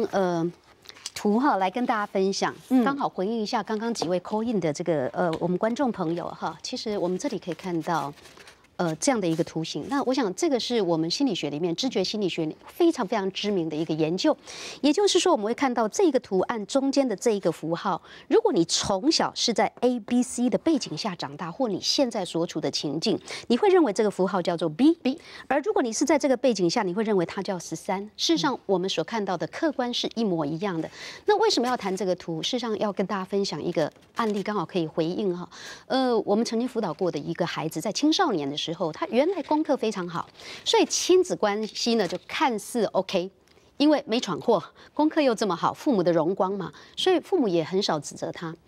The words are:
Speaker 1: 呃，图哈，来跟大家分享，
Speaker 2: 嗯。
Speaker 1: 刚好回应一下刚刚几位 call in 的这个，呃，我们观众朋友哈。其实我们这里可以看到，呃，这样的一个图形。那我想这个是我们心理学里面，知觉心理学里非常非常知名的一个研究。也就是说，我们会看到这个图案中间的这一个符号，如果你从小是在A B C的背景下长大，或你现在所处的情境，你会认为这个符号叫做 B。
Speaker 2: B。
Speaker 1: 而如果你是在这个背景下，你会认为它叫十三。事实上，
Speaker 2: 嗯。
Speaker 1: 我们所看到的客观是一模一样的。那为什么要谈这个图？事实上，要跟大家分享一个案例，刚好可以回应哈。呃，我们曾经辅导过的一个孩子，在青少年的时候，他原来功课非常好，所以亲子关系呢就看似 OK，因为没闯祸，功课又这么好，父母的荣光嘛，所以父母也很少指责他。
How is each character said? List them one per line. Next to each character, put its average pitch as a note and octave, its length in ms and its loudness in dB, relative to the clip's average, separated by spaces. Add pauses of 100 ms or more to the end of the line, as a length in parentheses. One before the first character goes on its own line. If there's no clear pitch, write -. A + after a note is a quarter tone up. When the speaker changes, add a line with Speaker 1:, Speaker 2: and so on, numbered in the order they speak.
(120)
Speaker 1:
呃， F3 340 2 (680)
图 G#3 260 2
哈， C4+ 160 4
来 F#3+ 160 0
跟 B3 140 -2
大 B3 100 0
家 G#3 100 -2
分 G3 280 0
享， E3+ 200 -2 (160)
Speaker 2:
嗯。 B3+ 140 6
Speaker 1:
刚 B3 140 2
好 B3 100 -2
回 F#3 180 -4
应 A3+ 160 -2
一 G#3 40 -2
下 G#3+ 180 -2
刚 G#3+ 160 -4
刚 A3+ 140 -4
几 E3 160 -4
位 F3+ 100 0
call G#3+ 240 -4
in A3+ 160 0
的 D#3+ 140 0
这 E3+ 100 -6
个， D3+ 300 0
呃， F3 260 0
我 F3 80 -2
们 F3+ 100 0
观 A3+ 160 0
众 B3+ 160 0
朋 F3 240 -2
友 E3+ 140 -6
哈。 D#3+ 340 -8
其 - 140 -8
实 G#3+ 220 -6
我 F3 100 -2
们 F#3 100 -2
这 C#4+ 120 -6
里 G3 100 -6
可 - 100 -10
以 E3 40 -6
看 E3+ 300 -6
到， D3 300 -4 (640)
呃， E3+ 180 0
这 - 140 0
样 A#3 120 2
的 F#3 40 -2
一 E3 80 2
个 E3 120 0
图 - 180 -6
形。 D#3+ 260 -8
那 C4+ 140 -2
我 B3+ 100 0
想 A#3+ 220 0
这 F4 140 0
个 C4 100 2
是 A#3 220 0
我 E3+ 160 2
们 D#3+ 120 0
心 C#4 160 0
理 A#3+ 80 0
学 D#3+ 160 -4
里 C#3+ 80 -6
面， E3 160 0
知 B3+ 140 -2
觉 G3+ 160 0
心 G#3+ 160 -4
理 G3+ 80 0
学 E3 180 -2
里 D#3 120 -6 (100)
非 E4+ 240 2
常 A#3+ 160 -4
非 A#3+ 80 -2
常 G3 160 0
知 G#3 180 -4
名 F3 200 0
的 D#3 60 -6
一 D#3+ 100 -2
个 E3 80 -4
研 D#3 240 0
究。 D4 180 2 (460)
也 C#4+ 100 4
就 G4+ 160 2
是 F#4 100 4
说， F4 140 4
我 D4+ 60 6
们 G#3 80 -2
会 A3 80 0
看 B3 200 0
到 A#3 140 2
这 E4 240 2
个 B3 80 2
图 G3 220 0
案 - 260 -2
中 C4+ 240 2
间 C4+ 160 4
的 G#3+ 80 0
这 A#3 160 0
一 G3+ 80 0
个 F#3 100 2
符 D#3+ 240 -4
号， E3+ 280 -2 (260)
如 G#4 140 6
果 G#4 100 2
你 F3 140 6
从 G3 440 0
小 G#3 240 2
是 - 200 0
在 G3+ 260 2
A B3 220 2
B B3 200 2
C B3 280 0
的 G3+ 80 2
背 E4 200 2
景 D#3+ 200 -6
下 F3 180 -6
长 C#3+ 220 -10
大， E3 120 -8
或 A3+ 200 -2
你 F3+ 100 -2
现 B3 320 0
在 G3+ 140 -4
所 E3 200 -2
处 E3+ 140 -6
的 D3 100 -2
情 D3 300 -4
境， G3+ 180 0 (300)
你 A#3 80 4
会 G4+ 140 4
认 F4+ 120 8
为 A#3 120 4
这 A3+ 100 2
个 G#3 80 2
符 F#3 160 0
号 F#3 140 0
叫 E3+ 160 0
做 E3+ 100 -2
B。 B3 340 4
Speaker 2:
B。 C4 200 -2 (260)
Speaker 1:
而 C#4 140 2
如 G#4 100 -2
果 G4 100 2
你 A#3 120 -2
是 C4 100 0
在 D4 160 4
这 - 80 2
个 C4 80 4
背 B3 180 2
景 F#3 160 2
下， A3 140 0
你 F3+ 100 -2
会 G#3+ 120 -2
认 G#3+ 100 2
为 F3 100 4
它 G3 160 -6
叫 F#3+ 160 -4
十 D#3+ 200 -8
三。 G3 240 -4 (160)
事 - 180 2
实 - 20 -2
上， C#4+ 160 0
Speaker 2:
嗯。 - 120 -6
Speaker 1:
我 G3 120 2
们 F3+ 120 0
所 E3+ 160 -2
看 A3 180 -4
到 F#3+ 140 -2
的 D#3 100 -4
客 - 240 -2
观 B3 220 -4
是 - 120 -2 (100)
一 A#3 100 0
模 E3+ 200 0
一 D#3+ 140 -4
样 F3 220 -2
的。 - 100 -8 (360)
那 G#4 100 6
为 G#4+ 120 4
什 D4 120 2
么 A#3 40 2
要 B3 120 0
谈 F#3+ 180 -2
这 G#3 100 -4
个 F3+ 120 2
图？ D#3+ 260 -6
事 - 60 -4
实 B3+ 100 -2
上， A3+ 180 -2
要 G#3 140 0
跟 G3 160 -2
大 G#3 100 -4
家 F#3 60 -4
分 G3 220 0
享 E3 180 -4
一 F3 80 -2
个 D#3+ 180 2 (280)
案 A#3 160 0
例， G3 100 -2
刚 G#3 100 -2
好 F#3 120 0
可 - 120 -6
以 E3+ 80 0
回 D#3 200 -2
应 F3+ 320 -2
哈。 F3 100 -12 (400)
呃， B3+ 380 2
我 G3+ 100 2
们 A3+ 80 2
曾 A3+ 160 -2
经 B3 80 -2
辅 A3+ 140 -4
导 F3+ 120 -4
过 F3 160 -2
的 D#3 80 -4
一 D#3 180 -6
个 F3 120 -2
孩 D3+ 220 -6
子， D#3+ 100 -6
在 - 100 -4
青 C#4+ 220 2
少 D#4 220 2
年 C#3+ 160 -2
的 D3 80 -6
时 D#3 160 -6
候， E3 180 -4
他 A3+ 200 -6
原 C4 180 2
来 F4+ 140 -4
功 D4+ 180 0
课 D4+ 160 0
非 A3 140 -2
常 F3+ 180 -6
好， E3+ 180 -6 (360)
所 - 160 2
以 F4+ 60 6
亲 - 380 4
子 F#3 120 -2
关 G#3 320 0
系 - 280 -2
呢 G#3 120 2
就 F3+ 100 -4 (100)
看 C4 300 0
似 A3 280 -2
OK， F#3 440 0 (480)
因 C#4+ 100 4
为 D4+ 200 4
没 A3+ 120 0
闯 E3 220 -4
祸， G3 200 2 (300)
功 D4+ 160 2
课 D#4 140 2
又 B3+ 140 4
这 A3+ 100 -2
么 F3+ 100 0
好， D#3+ 160 0
父 - 220 0
母 F#3+ 80 4
的 F3 100 4
荣 E3+ 220 2
光 F#3+ 200 0
嘛， F#3 180 -8 (260)
所 F#4 160 4
以 E4 60 4
父 F4+ 200 0
母 B3 80 4
也 E3+ 160 2
很 F3+ 200 0
少 E3 160 0
指 - 160 -10
责 D3+ 160 -8
他。 - 240 -10 (120)